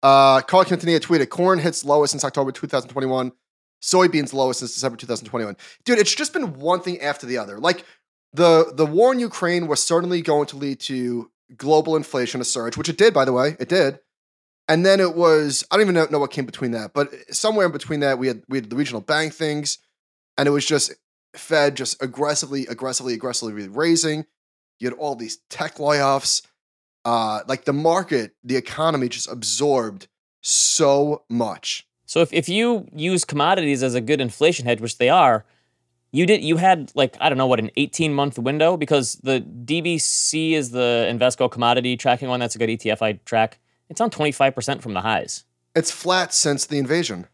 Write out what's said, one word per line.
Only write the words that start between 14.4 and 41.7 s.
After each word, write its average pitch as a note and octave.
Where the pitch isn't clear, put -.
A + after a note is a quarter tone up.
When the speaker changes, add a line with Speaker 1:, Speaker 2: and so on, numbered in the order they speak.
Speaker 1:
And D#3+
then G3
it F3
was, D#3
I F#3
don't G#3+
even F#3+
know, D#3+
know D3+
what C#3
came C#3
between B2
that, A2
but C#3+
somewhere G#3+
in E3+
between D3
that, C3+
we C3
had, A#2
we C3+
had A2+
the A#2
regional B2
bank D#3
things, D3+
and C#3+
it C#3+
was C#3+
just -
Fed D3
just C3
aggressively, C#3
aggressively, B2
aggressively A2+
raising. D#3
You B2
had B2
all C#3+
these A2+
tech -
layoffs. C#3+
Uh, A2
like, C3
the C#3+
market, D#3
the B2
economy C#3+
just -
absorbed A#2
so C#3+
much. A2+
Speaker 2:
So -
if, E3
if E3
you A3+
use E3+
commodities D3
as C3
a B2
good C#3
inflation C3+
hedge, A#2
which A#2
they B2
are, C3+
you D3
did, G3+
you D#3+
had, F3
like, C#3
I D3+
don't C#3
know C3
what, B2+
an A2+
eighteen D3
month C#3
window, D3+
because C#3+
the C3
D A#2+
B E3
C D#3+
is C#3
the A#2+
Invesco B2
commodity B2